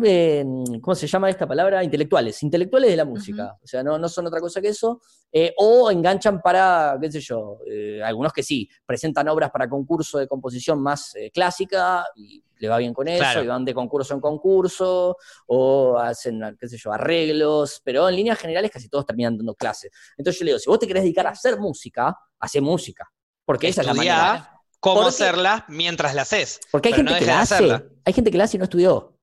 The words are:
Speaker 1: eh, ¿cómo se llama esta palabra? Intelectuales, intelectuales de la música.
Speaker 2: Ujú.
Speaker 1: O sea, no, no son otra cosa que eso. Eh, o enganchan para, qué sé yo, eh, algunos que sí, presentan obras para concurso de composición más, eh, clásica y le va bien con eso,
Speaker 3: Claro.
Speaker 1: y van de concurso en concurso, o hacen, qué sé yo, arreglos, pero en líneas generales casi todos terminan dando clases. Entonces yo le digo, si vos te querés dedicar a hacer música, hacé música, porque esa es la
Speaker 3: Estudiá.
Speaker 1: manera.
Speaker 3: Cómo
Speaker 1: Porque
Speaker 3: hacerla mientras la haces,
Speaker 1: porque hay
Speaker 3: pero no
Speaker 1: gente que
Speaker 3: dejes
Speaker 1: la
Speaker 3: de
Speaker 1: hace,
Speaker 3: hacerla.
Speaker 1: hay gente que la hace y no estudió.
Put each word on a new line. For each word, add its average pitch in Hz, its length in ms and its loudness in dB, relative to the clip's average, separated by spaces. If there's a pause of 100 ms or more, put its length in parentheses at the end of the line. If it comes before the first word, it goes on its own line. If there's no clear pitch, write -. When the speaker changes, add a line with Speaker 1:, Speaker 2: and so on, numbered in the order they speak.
Speaker 1:
eh, 165 400 4 (340)
¿cómo 185 140 -2
se 165 140 -4
llama 190 200 0
esta 185 200 -2
palabra? 185 360 2
Intelectuales, 143 600 0
intelectuales 180 480 2
de 175 60 2
la 156 80 2
música. 104 400 -8 (100)
Speaker 2:
Ujú. - 80 -20
Speaker 1:
O 131 40 -20
sea, 127 140 -6
no, 147 160 -2
no 165 100 -4
son 175 200 -6
otra 165 120 -4
cosa 175 220 -6
que 202 60 -2
eso. 226 340 -2 (320)
Eh, 165 240 2
o 226 320 8
enganchan 185 500 2
para, 180 600 4
qué 156 100 -4
sé 151 80 -8
yo, 107 380 -8 (100)
eh, 104 360 -8
algunos 113 280 -2
que 139 120 -6
sí, 123 260 -6 (160)
presentan 147 440 -2
obras 156 200 0
para 131 180 -4
concurso 143 520 -4
de 135 80 -2
composición 131 560 -4
más, 143 320 -6
eh, 107 180 -12
clásica 180 720 -2 (100)
y 104 280 -20 (160)
le 110 100 -6
va 113 80 2
bien 120 160 -2
con 135 140 -4
eso, 170 100 -2
Speaker 3:
Claro. 135 260 0
Speaker 1:
y 120 40 -4
van 127 180 -4
de 127 80 -4
concurso 131 400 -4
en 139 80 -6
concurso, 180 960 0 (300)
o 131 500 4
hacen, 117 600 -4
qué 123 80 -14
sé 117 100 -16
yo, 107 160 -8
arreglos, 151 920 0
pero 139 240 2
en 185 80 0
líneas 214 220 0
generales 175 320 -4
casi 120 180 -14
todos 143 200 -4
terminan 117 280 -2
dando 110 200 -8
clases. - 340 -8 (260)
Entonces 175 240 -4
yo 175 60 -4
le 156 60 2
digo, 120 80 2
si - 100 -4
vos 208 80 4
te 220 80 -2
querés 190 160 -2
dedicar 180 240 0
a 165 60 -2
hacer 220 260 -2
música, 160 580 -4 (240)
hacé 139 220 -2
música, - 480 -4 (360)
porque 147 220 0
esa 185 140 0
es 135 60 -2
la - 60 0
Speaker 3:
Estudiá. 175 220 2
Speaker 1:
manera. 170 440 0 (220)
Speaker 3:
Cómo 190 140 4
Speaker 1:
Porque 220 140 6
Speaker 3:
hacerla 190 600 0
mientras 165 440 -2
la 139 100 -2
haces, 170 360 -4 (120)
Speaker 1:
porque 147 180 2
hay 233 60 2
Speaker 3:
pero 302 80 6
no 156 80 2
Speaker 1:
gente 165 140 2
que 165 60 4
Speaker 3:
dejes - 20 4
Speaker 1:
la 156 40 4
Speaker 3:
de 208 60 4
Speaker 1:
hace, 208 120 2 (180)
Speaker 3:
hacerla. - 100 -4 (200)
Speaker 1:
hay 185 100 2
gente 220 180 2
que 170 60 0
la 185 60 4
hace 220 140 0
y - 20 -4
no 185 60 0
estudió. 175 580 2